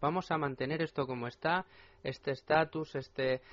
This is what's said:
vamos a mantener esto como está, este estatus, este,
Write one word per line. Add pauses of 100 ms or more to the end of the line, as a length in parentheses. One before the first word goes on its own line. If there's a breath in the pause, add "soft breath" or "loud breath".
vamos
a
mantener
esto
como
está, (380 loud breath)
este
estatus,
este, (120 loud breath)